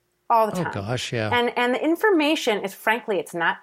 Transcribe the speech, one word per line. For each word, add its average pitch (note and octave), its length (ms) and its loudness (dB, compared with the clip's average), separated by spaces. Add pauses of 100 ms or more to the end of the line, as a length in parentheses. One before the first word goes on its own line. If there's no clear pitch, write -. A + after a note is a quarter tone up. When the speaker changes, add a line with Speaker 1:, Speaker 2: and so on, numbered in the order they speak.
(300)
Speaker 1:
All A3 220 4
the F3+ 80 -4
Speaker 2:
Oh, E3 60 -2
Speaker 1:
time. A#2+ 80 -6
Speaker 2:
gosh, G#2+ 400 -4
yeah. A2 180 0
Speaker 1:
And, A#3 260 0
and B3 160 2
the B3+ 100 -2
information D4+ 800 2
is, F#3+ 100 -6
frankly, A3 460 -2
it's D3 140 -8
not F3 300 0